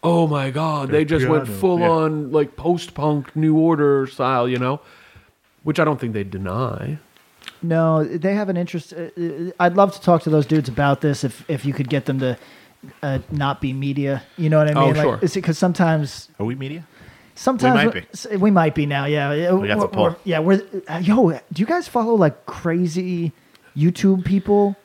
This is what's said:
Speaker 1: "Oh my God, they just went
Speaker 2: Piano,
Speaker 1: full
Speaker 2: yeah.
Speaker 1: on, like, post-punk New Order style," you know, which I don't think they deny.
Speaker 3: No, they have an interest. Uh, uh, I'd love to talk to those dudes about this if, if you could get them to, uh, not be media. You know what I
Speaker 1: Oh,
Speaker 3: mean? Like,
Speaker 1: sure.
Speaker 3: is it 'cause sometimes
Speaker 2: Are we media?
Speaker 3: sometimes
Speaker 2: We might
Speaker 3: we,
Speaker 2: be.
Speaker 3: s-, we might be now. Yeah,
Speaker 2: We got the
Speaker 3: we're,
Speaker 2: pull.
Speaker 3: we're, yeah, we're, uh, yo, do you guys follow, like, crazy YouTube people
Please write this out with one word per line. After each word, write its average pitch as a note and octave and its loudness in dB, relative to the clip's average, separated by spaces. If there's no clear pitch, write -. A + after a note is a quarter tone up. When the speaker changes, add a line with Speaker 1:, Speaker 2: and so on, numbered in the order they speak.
Speaker 1:
"Oh E3+ 2
my C#3+ -2
God, D3 -4
they D3+ 2
just D3 0
went D#3 2
Speaker 2:
Piano, G#2 -8
Speaker 1:
full F3+ 2
Speaker 2:
yeah. E3+ 2
Speaker 1:
on, D#3 0
like, D3+ 0
post-punk D3+ -2
New D#3 4
Order D3 4
style," B2+ 0
you B2+ 0
know, C3 -2
which D3+ -2
I E3 4
don't D3 0
think A#2 -4
they G#2 -4
deny. G2+ -6
Speaker 3:
No, D#3+ 2
they F3 -2
have G#3 -2
an F#3 -2
interest. F3 -6
Uh, E3 -10
uh, E3+ -6
I'd F3 2
love G3 4
to - -18
talk E3+ 4
to D#3+ -2
those D3+ 4
dudes C#3+ 2
about C#3 0
this D3 0
if, - -6
if C#3+ -4
you C#3 -2
could C3 -4
get C#3 -2
them C3+ -2
to, B2+ -2
uh, C3+ -2
not C#3+ -4
be C3 -4
media. C#3 -4
You D#3+ 0
know D#3 4
what D3+ 4
I D3+ 0
Speaker 1:
Oh, D3 4
Speaker 3:
mean? D3+ 2
Like, D3+ 2
Speaker 1:
sure. C#3 0
Speaker 3:
is F#3 0
it F#3+ -4
'cause E3 -2
sometimes D#3+ 0
Speaker 2:
Are G2+ -4
we A#2+ -4
media? C#3+ -12
Speaker 3:
sometimes B3+ 2
Speaker 2:
We - 4
might A3+ 0
Speaker 3:
we, - -6
Speaker 2:
be. - -18
Speaker 3:
s-, - -16
we G#3 4
might E3 4
be D3+ 0
now. C#3 -2
Yeah, D3 0
Speaker 2:
We G3 0
got G#3 2
the G#3 0
Speaker 3:
we're, - -4
Speaker 2:
pull. - -2
Speaker 3:
we're, E3+ 0
yeah, E3 -2
we're, F#3+ 2
uh, D#3 -6
yo, G3 4
do D3+ -6
you A3+ 0
guys E4+ -2
follow, A#3 -2
like, F3+ 2
crazy F3 -4
YouTube F3+ 2
people G3+ 0